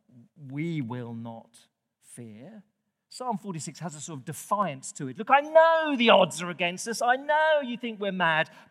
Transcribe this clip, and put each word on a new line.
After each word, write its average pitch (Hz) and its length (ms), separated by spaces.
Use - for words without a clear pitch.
"We 156 320
will 120 320
not 113 560
fear." 127 640
Psalm 247 300
forty-six 165 420
has 160 140
a 151 60
sort 151 180
of 123 60
defiance 165 680
to 139 160
it. 127 100
"Look, 214 120
I 277 100
know 320 540
the 233 160
odds 160 320
are 175 80
against 180 380
us. 226 140
I 240 140
know 302 460
you 240 140
think 226 240
we're 196 120
mad, 165 380